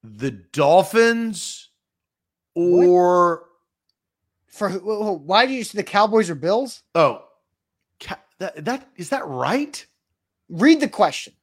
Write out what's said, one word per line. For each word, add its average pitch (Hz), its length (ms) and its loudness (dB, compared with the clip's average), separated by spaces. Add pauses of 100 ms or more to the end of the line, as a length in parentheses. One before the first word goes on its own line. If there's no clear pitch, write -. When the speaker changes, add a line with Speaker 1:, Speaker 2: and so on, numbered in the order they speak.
Speaker 1:
the 110 260 -10
Dolphins 190 1400 0 (800)
Speaker 2:
What? 180 340 2
Speaker 1:
or 180 580 4 (1040)
Speaker 2:
For 202 200 -6
who, 185 100 -6
who, 208 360 -6
why 180 320 0
do 262 80 -6
you 240 100 -6
say - 140 -10
the 196 40 -6
Cowboys 208 460 0
or 165 60 -6
Bills? 208 480 -4 (120)
Speaker 1:
Oh, 143 300 0 (760)
Ca-, - 200 -14 (180)
that, 160 260 -12
that, 254 320 -6
is 175 120 -12
that - 180 -6
right? 151 580 -4 (680)
Speaker 2:
Read 269 300 4
the 285 80 -2
question. - 440 -2 (100)